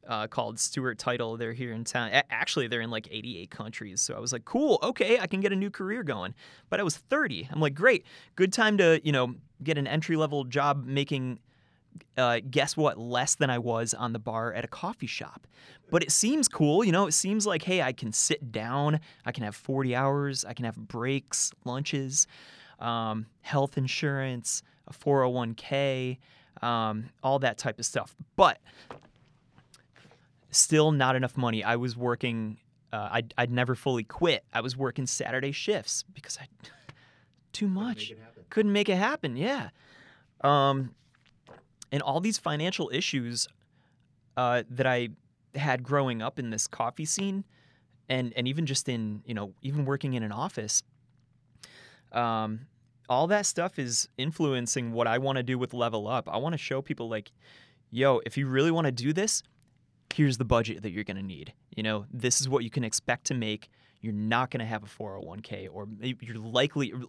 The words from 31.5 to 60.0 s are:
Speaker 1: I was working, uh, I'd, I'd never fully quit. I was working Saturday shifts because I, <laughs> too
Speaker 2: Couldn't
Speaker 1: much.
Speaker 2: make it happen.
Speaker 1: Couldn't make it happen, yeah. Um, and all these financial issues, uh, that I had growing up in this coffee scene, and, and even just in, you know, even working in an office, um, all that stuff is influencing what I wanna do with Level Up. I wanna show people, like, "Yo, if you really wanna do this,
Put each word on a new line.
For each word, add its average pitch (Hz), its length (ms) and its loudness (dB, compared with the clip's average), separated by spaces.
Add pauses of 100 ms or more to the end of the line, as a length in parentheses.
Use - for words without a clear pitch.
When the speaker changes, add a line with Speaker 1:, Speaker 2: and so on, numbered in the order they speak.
Speaker 1:
I 110 140 2
was 120 220 -2
working, 117 600 -2 (360)
uh, 104 180 -4
I'd, 117 260 -2
I'd 123 140 2
never 123 240 2
fully 123 280 0
quit. 156 500 2
I 117 80 0
was 127 160 -4
working 131 280 -2
Saturday 131 460 -4
shifts - 640 -4
because - 260 -12
I, 139 60 -14 (180)
<laughs> - 880 -20
too - 140 -2
Speaker 2:
Couldn't 196 80 2
Speaker 1:
much. 214 240 -2
Speaker 2:
make - 140 -8
it - 80 -18
happen. - 300 -20
Speaker 1:
Couldn't 208 240 4
make 208 160 4
it 185 80 4
happen, 202 380 0
yeah. 202 340 -2 (720)
Um, 139 540 4 (960)
and 143 100 0
all 143 200 0
these 208 160 0
financial 156 560 -2
issues, 123 560 -2 (880)
uh, 123 320 2
that 127 180 2
I 123 220 2 (460)
had 135 280 0
growing 127 380 0
up 123 180 -6
in 123 100 -4
this 107 180 -2
coffee 123 360 -4
scene, 196 400 -2 (640)
and, 127 300 -2
and 123 100 0
even 151 180 0
just 139 220 -2
in, 110 380 -4
you 120 80 -6
know, 101 280 -6
even 143 220 -2
working 135 300 -2
in 120 100 -2
an 107 80 -4
office, 110 500 -4 (1300)
um, 113 480 -2 (480)
all 135 180 4
that 202 180 2
stuff 175 320 -2
is 120 300 -2 (100)
influencing 127 760 0
what 117 140 2
I 113 100 2
wanna 135 260 0
do 127 140 0
with 123 160 -2
Level 117 340 0
Up. 120 220 -2
I 95 80 -2
wanna 151 200 -2
show 135 240 -4
people, 123 280 -6
like, 107 220 -6 (580)
"Yo, 127 360 4
if - 120 -6
you 139 100 0
really 135 240 4
wanna 160 220 2
do 123 180 -2
this, 196 320 0 (720)